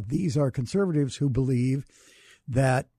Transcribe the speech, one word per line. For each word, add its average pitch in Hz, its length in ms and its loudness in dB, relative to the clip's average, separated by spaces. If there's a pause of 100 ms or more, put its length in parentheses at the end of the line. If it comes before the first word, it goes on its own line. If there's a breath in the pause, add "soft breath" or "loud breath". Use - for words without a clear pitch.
these 151 300 -2
are 143 140 2
conservatives 147 680 0
who 143 120 0
believe 131 560 0 (640 soft breath)
that, 131 520 0